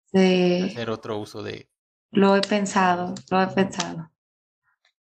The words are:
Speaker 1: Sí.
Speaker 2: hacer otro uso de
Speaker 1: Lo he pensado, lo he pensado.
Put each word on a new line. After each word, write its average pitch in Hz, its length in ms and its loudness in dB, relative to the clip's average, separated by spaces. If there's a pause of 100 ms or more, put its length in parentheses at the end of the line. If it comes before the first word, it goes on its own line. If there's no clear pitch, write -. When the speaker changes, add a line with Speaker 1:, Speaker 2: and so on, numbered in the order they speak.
(120)
Speaker 1:
Sí. 185 580 2
Speaker 2:
hacer 117 200 -8
otro 110 280 -8
uso 104 240 -12
de 104 280 -14 (400)
Speaker 1:
Lo 196 260 6
he 196 60 2
pensado, 190 720 0 (160)
lo 185 100 2
he 190 60 2
pensado. 175 640 -4 (1000)